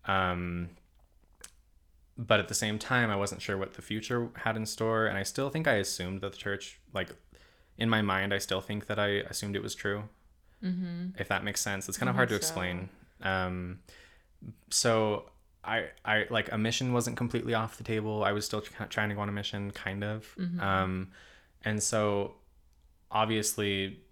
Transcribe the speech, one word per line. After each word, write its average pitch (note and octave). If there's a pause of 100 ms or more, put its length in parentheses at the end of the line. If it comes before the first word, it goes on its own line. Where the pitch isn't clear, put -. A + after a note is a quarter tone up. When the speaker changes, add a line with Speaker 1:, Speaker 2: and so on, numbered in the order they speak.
Speaker 1:
Um, F2 (1500)
but A2
at F#2
the G#2
same G#2+
time, A#2+
I G2+
wasn't G2+
sure G2
what -
the -
future A#2
had A2
in A2
store. A2
And G2+
I G2
still C3+
think D#3
I B2
assumed F#2+
that G2
the -
church, - (120)
like, F#2+ (680)
in A2+
my A2
mind, G2
I G2
still F#2+
think G#2
that G#2
I G#2 (220)
assumed G2+
it G2+
was G#2+
true. G#2 (600)
Speaker 2:
Mm-hmm. F3+
Speaker 1:
If -
that G2
makes -
sense. G2
It's F#2+
kinda B2
Speaker 2:
I A#2+
Speaker 1:
hard B2
to G#2+
Speaker 2:
think G2+
so. -
Speaker 1:
explain. F2+ (340)
Um, F#2 (920)
so A2 (320)
I, G#2+ (140)
I, G#2+
like, A2
a A2+
mission A#2
wasn't A#2+
completely A#2+
off A2
the A2+
table. G#2+
I G2+
was G#2
still G#2+
tr-, -
trying G#2+
to G2+
go G#2
on G#2
a G2+
mission, G2+
kind G2
of. A2
Speaker 2:
Mm-hmm. F3
Speaker 1:
Um, F#2+ (540)
and G#2+
so G#2 (760)
obviously G#2 (120)